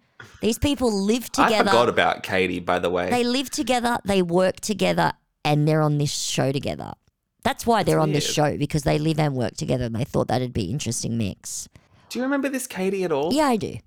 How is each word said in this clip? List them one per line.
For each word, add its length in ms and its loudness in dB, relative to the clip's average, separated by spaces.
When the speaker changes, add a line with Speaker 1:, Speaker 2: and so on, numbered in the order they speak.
Speaker 1:
These 160 0
people 340 0
live 460 0
Speaker 2:
I 100 4
Speaker 1:
together. 220 2
Speaker 2:
forgot 180 6
about 340 2
Katie, 380 0
by 180 0
the 120 0
way. 180 0
Speaker 1:
They 160 0
live 260 -2
together, 540 -2
they 160 2
work 400 0
together, 520 0
and 240 4
they're 160 4
on 140 2
this 160 0
show 400 0
together. 400 -6
That's 220 -2
why 160 2
they're 140 2
Speaker 2:
That's 60 4
Speaker 1:
on 100 0
this 140 0
Speaker 2:
weird. 160 2
Speaker 1:
show, 60 -4
because 240 -2
they 160 2
live 200 0
and 160 0
work 200 -2
together, 300 -2
and 100 -6
they 100 -2
thought 240 -2
that'd 240 -2
be 120 -2
an 80 -4
interesting 440 -4
mix. 520 -6
Speaker 2:
Do 80 -8
you 60 -2
remember 260 -2
this 160 -6
Katie 380 -4
at 80 -2
all? 200 0
Speaker 1:
Yeah, 140 2
I 100 2
do. 200 -6